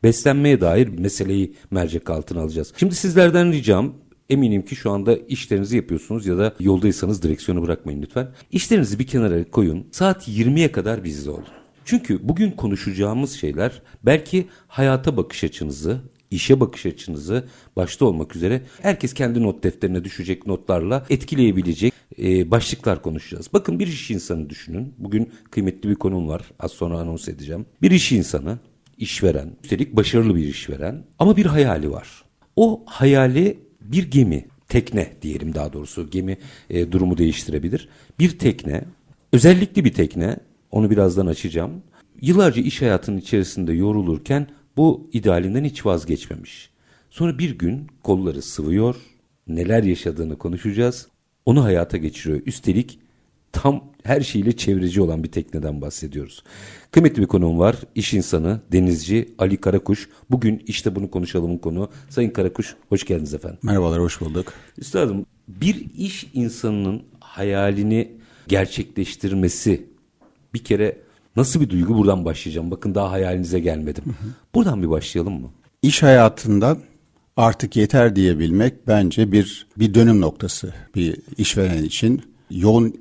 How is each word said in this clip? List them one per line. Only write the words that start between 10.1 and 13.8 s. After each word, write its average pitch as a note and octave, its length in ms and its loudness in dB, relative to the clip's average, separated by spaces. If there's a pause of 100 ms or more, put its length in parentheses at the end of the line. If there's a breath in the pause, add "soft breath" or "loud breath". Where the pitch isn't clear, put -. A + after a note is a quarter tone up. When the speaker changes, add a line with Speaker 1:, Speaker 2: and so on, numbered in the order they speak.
Speaker 1:
yirmiye B2+ 440 2
kadar G2+ 320 -4
bizde D2 260 -8
olun. - 140 -10 (400)
Çünkü G#2+ 440 -2
bugün F#3 220 0
konuşacağımız G#2 840 -4
şeyler E2 500 -4 (200 soft breath)